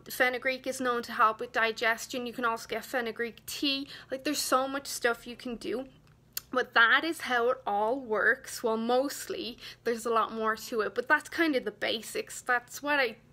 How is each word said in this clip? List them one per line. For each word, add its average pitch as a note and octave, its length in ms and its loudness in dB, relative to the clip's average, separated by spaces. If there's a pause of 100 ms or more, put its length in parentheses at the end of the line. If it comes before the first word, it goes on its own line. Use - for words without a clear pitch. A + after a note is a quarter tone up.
fenugreek B3+ 580 0
is C4 120 -4
known A#3+ 240 0
to A#3 80 -10
help A3 300 4
with A#3+ 100 -8
digestion. A3+ 760 0
You A#3 60 -8
can B3 140 -2
also A3+ 240 -2
get A3+ 160 -6
fenugreek A#3 600 -4
tea. C#4 440 -2 (200)
Like, C4 140 -6
there's D4 160 0
so C4+ 300 2
much C#4 180 -4
stuff A#3 400 0
you A#3+ 80 -10
can A#3 220 -8
do. A#3+ 300 -4 (600)
But - 260 0
that A#3 280 6
is E4 160 -2
how A#3+ 300 2
it - 80 0 (100)
all G#3+ 320 2
works. A3 640 0
Well, A3+ 140 2
mostly, A#3+ 800 0 (260)
there's A#3 220 -2
a A#3+ 40 -2
lot A3 240 2
more A3 220 0
to A3 240 -4
it, G3 160 -2
but B3 100 -2
that's D4+ 220 4
kind D#4+ 300 2
of G3 80 -2
the G#3 60 -4
basics. - 680 -4
That's - 420 -2
what C#4+ 180 2
I A3+ 180 0 (160)